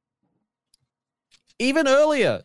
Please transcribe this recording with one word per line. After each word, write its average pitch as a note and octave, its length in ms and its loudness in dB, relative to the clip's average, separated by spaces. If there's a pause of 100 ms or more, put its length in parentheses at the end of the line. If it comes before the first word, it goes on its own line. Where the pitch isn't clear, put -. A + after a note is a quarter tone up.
(1600)
Even C#4 280 -2
earlier, C4+ 580 0